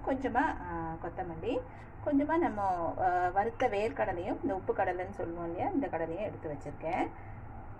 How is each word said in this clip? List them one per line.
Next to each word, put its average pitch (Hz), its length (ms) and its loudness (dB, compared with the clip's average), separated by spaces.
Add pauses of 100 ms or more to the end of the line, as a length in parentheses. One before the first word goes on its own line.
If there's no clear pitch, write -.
கொஞ்சமா, 262 340 2
ஆ, 165 600 -2
கொத்தமல்லி, 180 580 -4 (440)
கொஞ்சமா 302 320 4
நம்ம, 202 640 2
ஆ, 180 280 4
வறுத்த 214 400 2
வேர்க்கடலையும் 208 760 0
இந்த 196 140 2
உப்பு - 180 0
கடலைன்னு 185 360 2
சொல்லுவோம் 170 360 -4
இல்லையா, 185 240 -2
இந்த 285 180 2
கடலையும் 165 360 -2
எடுத்து - 260 -6
வச்சிருக்கேன். 160 600 -2 (720)